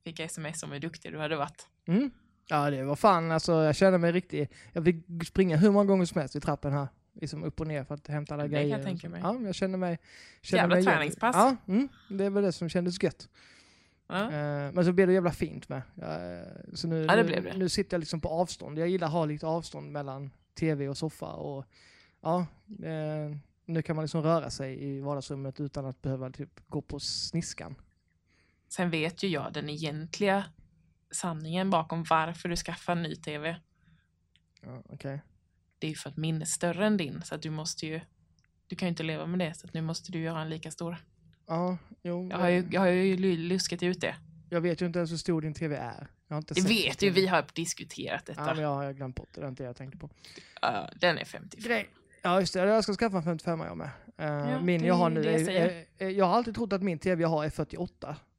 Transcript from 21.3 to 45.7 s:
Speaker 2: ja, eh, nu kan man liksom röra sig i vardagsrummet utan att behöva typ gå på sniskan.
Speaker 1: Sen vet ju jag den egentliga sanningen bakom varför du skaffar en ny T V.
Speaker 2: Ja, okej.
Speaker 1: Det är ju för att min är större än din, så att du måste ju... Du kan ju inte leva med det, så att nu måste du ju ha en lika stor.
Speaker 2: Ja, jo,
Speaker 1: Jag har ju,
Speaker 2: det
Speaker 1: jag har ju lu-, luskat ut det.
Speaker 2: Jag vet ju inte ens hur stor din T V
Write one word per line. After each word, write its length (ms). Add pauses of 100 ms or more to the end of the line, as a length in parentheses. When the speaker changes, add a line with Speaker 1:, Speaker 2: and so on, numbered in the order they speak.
Speaker 2:
ja, 260 (360)
eh, 540 (320)
nu 140
kan 140
man 80
liksom 180
röra 280
sig 340
i 160
vardagsrummet 600
utan 260
att 160
behöva 280
typ 200 (180)
gå 140
på 180
sniskan. 720 (960)
Speaker 1:
Sen 220
vet 320
ju 60
jag 240
den 180
egentliga 720 (680)
sanningen 600
bakom 400
varför 380
du 80
skaffar 360
en 100
ny 140
T 220
V. 180 (1080)
Speaker 2:
Ja, 260
okej. 340 (560)
Speaker 1:
Det 80
är 20
ju 80
för 140
att 60
min 260
är 40
större 400
än 100
din, 260
så 120
att 80
du 80
måste 360
ju... 140 (680)
Du 100
kan 100
ju 40
inte 120
leva 240
med 120
det, 160
så 120
att 80
nu 80
måste 300
du 60
ju 100
ha 120
en 100
lika 200
stor. 260 (500)
Speaker 2:
Ja, 300 (260)
jo, 280
Speaker 1:
Jag 80
har 100
ju, 140
Speaker 2:
det 120
Speaker 1:
jag 60
har 80
ju 280
lu-, 200 (120)
luskat 340
ut 180
det. 140 (360)
Speaker 2:
Jag 100
vet 220
ju 40
inte 120
ens 140
hur 40
stor 260
din 120
T 140
V 80